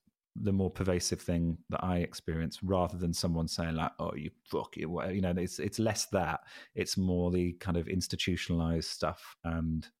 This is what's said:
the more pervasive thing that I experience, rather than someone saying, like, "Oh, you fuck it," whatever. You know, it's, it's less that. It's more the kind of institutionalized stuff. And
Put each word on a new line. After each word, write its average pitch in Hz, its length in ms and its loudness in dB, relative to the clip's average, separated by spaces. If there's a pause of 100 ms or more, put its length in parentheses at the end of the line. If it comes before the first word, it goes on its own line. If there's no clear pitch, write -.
(360)
the 104 160 0
more 95 180 2
pervasive 90 520 0
thing 85 340 2 (140)
that - 120 -2
I 90 180 2
experience, - 640 -4
rather 90 360 2
than 85 160 0
someone 82 340 2
saying, 82 280 -2
like, 80 220 -2
"Oh, 82 160 -4
you 76 180 -8 (180)
fuck - 260 -4
it," 78 80 -4
whatever. 85 300 -2
You 98 80 2
know, 90 160 2
it's, 90 200 -2
it's 95 200 -2
less 110 280 2
that. 82 340 0 (340)
It's - 240 0
more 90 320 4
the 90 240 2
kind 85 240 -2
of 82 100 0
institutionalized 85 1040 0
stuff. - 440 -4 (100)
And 80 420 -2 (140)